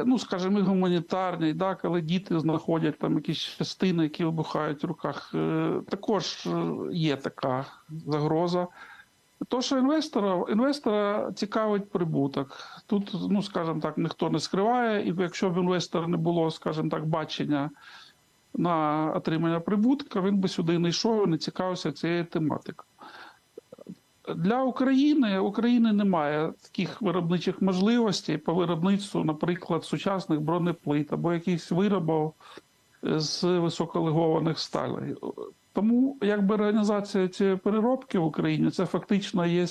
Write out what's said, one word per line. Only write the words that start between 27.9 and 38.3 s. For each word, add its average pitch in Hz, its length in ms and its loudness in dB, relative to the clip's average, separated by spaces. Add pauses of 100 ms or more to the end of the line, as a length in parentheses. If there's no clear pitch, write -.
по - 160 -2
виробництву, 180 680 0
наприклад, 160 640 -2
сучасних 170 560 -2
бронеплит 156 720 0
або 156 200 0
якихось 170 380 -2
виробів 165 600 2 (720)
з 156 400 -2
високолегованих 165 1160 2
сталей. - 560 -4 (580)
Тому, 240 480 4
якби, 202 340 2
організація 208 720 2
цієї 190 280 2
переробки 220 640 0
в 160 60 2
Україні, 156 460 2